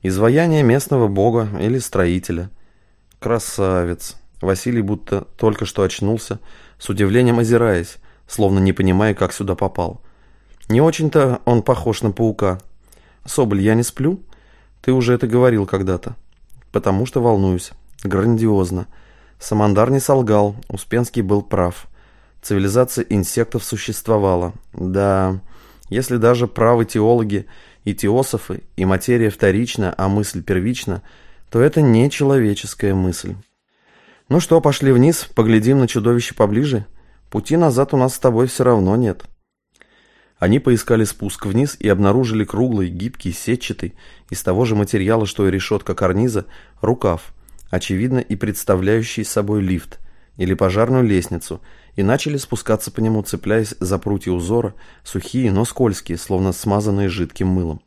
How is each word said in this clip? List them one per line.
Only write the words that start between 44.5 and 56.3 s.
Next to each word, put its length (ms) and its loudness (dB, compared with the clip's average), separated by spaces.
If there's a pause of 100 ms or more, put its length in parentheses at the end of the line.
же 80 0
материала, 520 0
что 220 0
и 20 2
решётка 440 -2
карниза, 520 0 (360)
рукав, 500 -2 (380)
очевидно, 480 -2
и 180 -4
представляющий 880 -2
собой 380 -2
лифт 380 -4 (360)
или 180 0
пожарную 500 2
лестницу, 560 -2 (360)
и 60 -2
начали 340 0
спускаться 540 -4
по 100 -8
нему, 220 0
цепляясь 560 -2
за 200 -2
прутья 340 -4
узора, 420 -2 (300)
сухие, 480 -2
но 120 2
скользкие, 540 -2
словно 340 -2